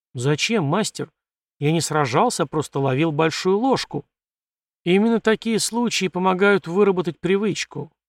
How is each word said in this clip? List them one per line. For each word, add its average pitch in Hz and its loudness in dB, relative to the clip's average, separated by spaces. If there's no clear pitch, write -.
«Зачем, 147 0
мастер? 151 -4
Я 143 0
не 165 2
сражался, 156 0
а 147 -2
просто 147 -4
ловил 139 0
большую 160 0
ложку». 240 -2
Именно 208 4
такие 220 0
случаи 220 -2
помогают 185 0
выработать 180 0
привычку. 175 -4